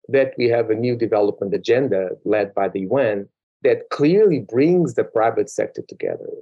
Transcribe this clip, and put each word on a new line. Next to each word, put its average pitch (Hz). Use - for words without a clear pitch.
that 135
we 123
have 117
a 110
new 117
development 104
agenda 101
led 101
by 98
the 95
U 95
N 107
that 120
clearly 175
brings 135
the 110
private 110
sector -
together. 50